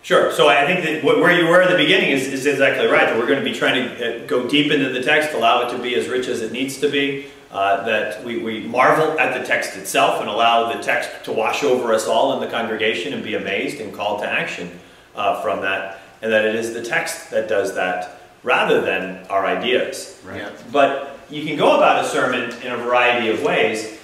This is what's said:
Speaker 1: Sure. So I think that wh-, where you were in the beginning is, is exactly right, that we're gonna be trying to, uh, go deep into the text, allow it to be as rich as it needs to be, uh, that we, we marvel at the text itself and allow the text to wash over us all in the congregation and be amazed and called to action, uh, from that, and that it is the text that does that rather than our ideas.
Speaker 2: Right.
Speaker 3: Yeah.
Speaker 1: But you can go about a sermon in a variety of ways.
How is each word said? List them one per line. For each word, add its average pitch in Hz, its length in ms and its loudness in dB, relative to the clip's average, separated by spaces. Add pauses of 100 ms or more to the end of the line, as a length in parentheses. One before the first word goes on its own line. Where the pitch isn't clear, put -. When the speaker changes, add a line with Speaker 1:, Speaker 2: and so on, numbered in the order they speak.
Speaker 1:
Sure. - 320 2
So 156 160 4
I 143 160 6
think 180 200 0
that 143 180 -2
wh-, 147 180 4
where 180 180 6
you 160 100 4
were 180 120 8
in 180 100 4
the - 60 4
beginning 156 340 4
is, 131 180 0
is 135 180 -4
exactly 135 400 2
right, 143 200 4
that 110 120 0
we're 117 80 0
gonna 135 180 2
be 113 80 -2
trying 135 220 0
to, 117 500 -4
uh, - 20 -14
go 123 220 0
deep 147 220 2
into 135 200 2
the 127 120 -4
text, 151 320 0
allow 120 340 2
it 120 80 -6
to 120 60 -6
be 123 140 -4
as 110 120 -2
rich 127 200 -2
as 120 120 -4
it 110 120 -6
needs 135 260 -6
to 147 100 0
be, 139 380 -2 (240)
uh, 98 340 2
that 110 400 -2
we, 117 140 -4
we 110 220 -4
marvel 135 580 2
at 127 200 0
the - 60 -6
text - 320 -2
itself 135 440 0
and 113 100 -4
allow 117 420 2
the 117 100 -6
text - 280 -2 (140)
to 123 80 -6
wash 113 320 -2
over 120 280 2
us 110 140 0
all 135 280 2
in 123 60 -4
the 113 60 -4
congregation 113 680 -4
and 110 100 -6
be 107 120 -6
amazed 98 460 -4
and 98 120 -10
called 104 280 -4
to 104 60 -6
action, 98 520 -6 (380)
uh, 104 260 0
from 98 180 -2
that, 98 380 -4 (240)
and 110 100 0
that 107 120 4
it 110 100 2
is 117 180 -4
the 117 100 -6
text - 480 -6
that 110 180 -2
does 98 260 0
that - 460 -4 (240)
rather 147 360 2
than 92 480 -4
our 98 160 0
ideas. - 800 -2
Speaker 2:
Right. 98 140 -12
Speaker 3:
Yeah. 104 120 -10 (200)
Speaker 1:
But - 480 0 (100)
you 151 160 -10
can 156 120 -4
go 233 200 4
about - 280 4
a - 40 -4
sermon 123 440 -2 (100)
in 123 80 -8
a 120 60 -6
variety 120 520 0
of 107 140 0
ways. 110 600 -2